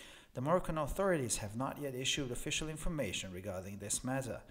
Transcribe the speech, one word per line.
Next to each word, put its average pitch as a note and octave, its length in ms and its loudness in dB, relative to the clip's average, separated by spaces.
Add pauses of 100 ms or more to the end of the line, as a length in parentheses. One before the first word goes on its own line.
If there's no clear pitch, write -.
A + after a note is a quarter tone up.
(340)
The B2 80 -2
Moroccan E3 360 4
authorities D3+ 600 4
have G#2 180 -4
not C3+ 240 -2
yet C3+ 160 -4
issued C3 340 0
official D3 380 -2
information C#3+ 640 -2
regarding F#2+ 460 -4
this G2+ 260 -2
matter. B2+ 460 -2